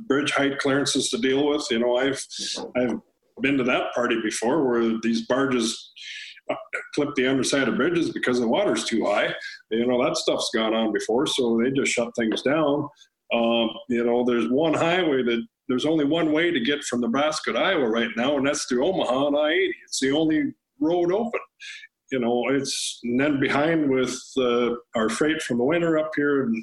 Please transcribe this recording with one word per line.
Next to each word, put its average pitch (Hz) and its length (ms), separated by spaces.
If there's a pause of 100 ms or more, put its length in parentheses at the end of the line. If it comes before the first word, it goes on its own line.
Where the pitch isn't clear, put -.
bridge 139 220
height 139 300
clearances 139 500
to 123 80
deal 131 300
with. 147 240
You 113 80
know, 120 180
I've, 135 260 (540)
I've 123 220 (420)
been 139 160
to 127 60
that 123 320
party 120 260
before 123 480
where 117 320
these 113 240
barges, 127 680 (600)
uh, 113 40 (380)
clip 151 220
the 127 100
underside 131 420
of 98 100
bridges 156 340
because 127 280
the 117 80
water's 135 380
too 101 220
high. 123 260 (380)
You 117 160
know, 123 160
that 165 140
stuff's - 360
gone 110 220
on 113 180
before, 113 320
so 117 380
they 131 80
just 135 200
shut 117 240
things 110 280
down. 143 440 (460)
Um, 117 380 (180)
you 120 140
know, 120 200
there's 120 260
one 151 260
highway 160 480
that, 117 200 (240)
there's 127 200
only 156 180
one 156 260
way 165 200
to 131 80
get 147 240
from 120 180
Nebraska 135 520
to 117 60
Iowa 156 300
right 113 260
now, 135 220
and 131 80
that's 147 200
through 127 200
Omaha 143 400
on 143 100
I 151 140
eighty. 180 240 (100)
It's - 160
the 131 120
only 156 420 (260)
road 175 320
open. 226 280 (720)
You 131 80
know, 120 300
it's, 139 560
and 120 120
then 143 220
behind 147 500
with, 127 320 (160)
uh, 120 340 (260)
our 110 100
freight 156 340
from 120 180
the 120 40
winter 165 340
up 156 160
here 143 300
in, 113 200